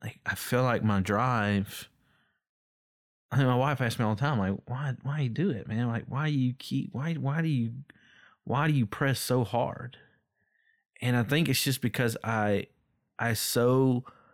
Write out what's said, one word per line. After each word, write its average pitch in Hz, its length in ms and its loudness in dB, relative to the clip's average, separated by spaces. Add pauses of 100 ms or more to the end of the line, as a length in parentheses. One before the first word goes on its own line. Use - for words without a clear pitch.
like, - 220 -14
I - 120 -4
feel 123 260 0
like 120 220 0
my 101 160 4
drive, 104 880 0 (1400)
I - 60 0
mean, 139 80 4
my 127 100 4
wife 135 240 2
asks 117 180 0
me 117 60 0
all 107 100 2
the 98 60 -4
time, 143 180 0
like, 95 160 0 (120)
"Why, 131 360 -4
why 147 180 -4
you 131 80 0
do 151 220 -2
it, 110 160 -6
man? 117 220 -2
Like, 117 180 -4
why 151 240 -4
do 151 60 0
you 127 220 2
keep, - 340 -6
why, 160 220 -4
why 139 280 -2
do 160 60 -2
you, 117 240 0 (720)
why 143 240 0
do 151 40 4
you 131 140 2
press 135 320 0
so 127 240 2
hard?" 123 540 -4 (1080)
And 123 140 2
I 117 80 2
think 147 240 2
it's 127 140 2
just 135 200 0
because 117 400 0
I, 104 460 0 (500)
I 117 140 0
so 127 720 2 (300)